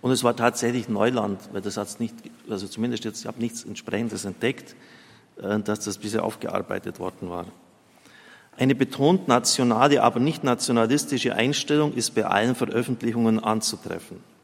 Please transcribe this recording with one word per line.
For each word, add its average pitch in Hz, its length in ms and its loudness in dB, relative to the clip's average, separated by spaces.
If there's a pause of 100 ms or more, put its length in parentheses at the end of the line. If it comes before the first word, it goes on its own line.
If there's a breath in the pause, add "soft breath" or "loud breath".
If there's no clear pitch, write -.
Und 127 120 2
es 127 100 0
war 120 140 4
tatsächlich 120 520 0
Neuland, 107 520 0 (120)
weil 101 80 -6
das 98 160 -6
hat's 104 220 -6
nicht, 113 160 -4 (340)
also 98 200 -6
zumindest 113 360 -4
jetzt, 107 180 -8
ich - 40 -10
habe 113 140 -10
nichts 117 240 -6
Entsprechendes 104 600 -6
entdeckt, - 520 -4 (680 loud breath)
äh, 104 160 0
dass 104 220 -2
das 101 180 -6
bisher 107 240 -4
aufgearbeitet - 760 -6
worden 92 300 -10
war. 87 160 -8 (1080 loud breath)
Eine 131 200 4
betont 143 500 2
nationale, 123 800 4
aber 120 160 4
nicht 151 240 0
nationalistische 123 920 2
Einstellung 147 600 2
ist 120 200 -4
bei 107 120 2
allen 107 280 2
Veröffentlichungen 117 880 0
anzutreffen. - 760 -4 (260)